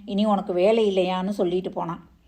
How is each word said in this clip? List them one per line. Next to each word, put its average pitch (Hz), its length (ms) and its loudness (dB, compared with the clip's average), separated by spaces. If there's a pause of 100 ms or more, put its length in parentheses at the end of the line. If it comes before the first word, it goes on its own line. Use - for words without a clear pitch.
இனி 202 200 0
உனக்கு 196 280 0
வேலை 202 420 4
இல்லையான்னு?" 185 340 0
சொல்லிட்டு 185 420 -2
போனான். 170 360 -8 (200)